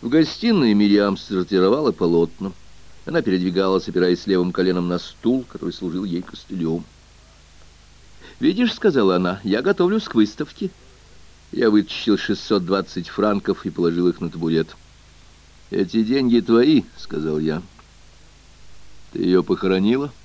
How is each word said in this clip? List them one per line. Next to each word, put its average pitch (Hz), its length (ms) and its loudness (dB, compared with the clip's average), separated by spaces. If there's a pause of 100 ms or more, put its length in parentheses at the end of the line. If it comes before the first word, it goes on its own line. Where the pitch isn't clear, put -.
В 117 60 -6
гостиной 156 640 2
Мириам 101 420 4
сортировала 101 760 0
полотна. 85 600 0 (540)
Она 156 160 -2
передвигалась, 95 640 0
опираясь 90 380 0
левым 90 260 0
коленом 90 360 0
на 87 100 -2
стул, 123 480 -4
который - 260 -10
служил 92 320 -8
ей 90 180 -6
костылем. 85 640 -6 (1600)
«Видишь, — 196 340 2
сказала 117 420 2
она, — 92 280 0
я 104 180 0
готовлюсь 190 420 0
к - 100 -14
выставке». 131 560 -2 (840)
Я 117 180 2
вытащил 104 480 2
шестьсот 98 460 -2
двадцать 92 440 -4
франков 101 560 -2
и 95 60 -4
положил 85 380 0
их 85 120 -2
на 87 80 -6
табурет. 82 460 -2 (960)
«Эти 101 320 -2
деньги 120 380 2
твои, — 120 420 4 (140)
сказал 78 420 -6
я. — 78 240 -2 (1500)
Ты - 80 -6
ее 90 220 4
похоронила?» 98 720 0 (120)